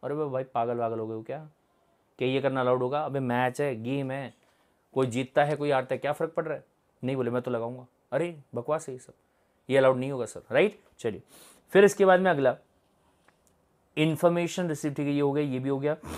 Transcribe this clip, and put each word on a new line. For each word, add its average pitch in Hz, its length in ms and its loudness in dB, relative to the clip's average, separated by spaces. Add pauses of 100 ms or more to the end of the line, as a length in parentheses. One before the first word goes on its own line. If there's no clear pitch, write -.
अरे 139 140 -4
भाई, 135 280 -2
पागल 120 320 -2
वागल 113 220 -2
हो 110 80 -6
गए 113 80 -6
हो 110 80 -8
क्या? 143 240 -12 (720)
क्या 127 80 0
ये 131 140 0
करना 135 200 0
अलाउड 123 200 2
होगा? 135 240 -2
अबे 139 140 -4
मैच 123 420 0
है, 139 220 -2
गेम 135 280 -4
है, 131 220 -10 (600)
कोई 131 140 0
जीतता 127 360 0
है, 151 120 0
कोई 143 160 -2
हारता 131 240 0
है, 120 40 -6
क्या 143 140 -2
फ़र्क 160 200 -4
पड़ 165 120 -4
रहा 156 120 -6
है? 135 60 -16 (400)
नहीं 131 120 -2
बोले, 123 160 -2
"मैं 123 100 -2
तो 123 100 -6
लगाऊंगा।" 120 340 -6 (260)
अरे 160 280 -4 (160)
बकवास 151 320 -4
है 135 60 -10
ये 127 60 -14
सब, - 140 -20 (560)
ये 131 80 4
अलाउड 131 200 6
नहीं 131 140 -4
होगा 127 140 -6
सर, - 160 -14 (100)
राइट? 185 280 2 (200)
चलिए, 104 220 -6 (520)
फिर 190 100 10
इसके 196 220 6
बाद 185 140 8
में 185 120 2
अगला 135 240 2 (1400)
इन्फॉर्मेशन 170 720 0
रिसीव, 147 240 -4
ठीक 143 140 -4
है, 143 60 -2
ये 143 80 0
हो 143 120 2
गया, 151 100 0
ये 131 160 -4
भी 131 100 -4
हो 139 100 -2
गया। 147 180 -2 (200)